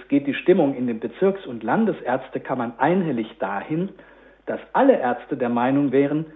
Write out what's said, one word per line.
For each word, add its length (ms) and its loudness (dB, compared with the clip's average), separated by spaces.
geht 180 2
die 80 -2
Stimmung 400 4
in 120 -4
den 140 -4
Bezirks- 460 -2
und 160 -10
Landesärztekammern 1160 -2
einhellig 600 0
dahin, 520 -4
dass 140 -6
alle 260 6
Ärzte 380 -4
der 120 -2
Meinung 440 2
wären, 440 2